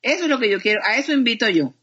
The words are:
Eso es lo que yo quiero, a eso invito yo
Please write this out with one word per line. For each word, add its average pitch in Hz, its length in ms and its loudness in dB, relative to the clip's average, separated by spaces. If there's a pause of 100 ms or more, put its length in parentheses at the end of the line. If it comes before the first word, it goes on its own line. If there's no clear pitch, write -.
Eso 330 240 -2
es 311 60 2
lo 277 80 2
que 226 120 0
yo 196 100 0
quiero, 214 240 0
a 208 120 0
eso 285 160 -2
invito 240 380 0
yo 151 320 0